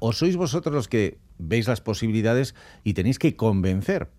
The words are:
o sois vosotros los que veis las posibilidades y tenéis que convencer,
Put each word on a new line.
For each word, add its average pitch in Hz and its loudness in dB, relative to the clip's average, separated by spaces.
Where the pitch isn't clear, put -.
o 113 0
sois 175 0
vosotros 170 -2
los 135 -2
que 104 0
veis 104 -2
las 120 -2
posibilidades 113 0
y 104 0
tenéis 110 0
que 156 2
convencer, 98 0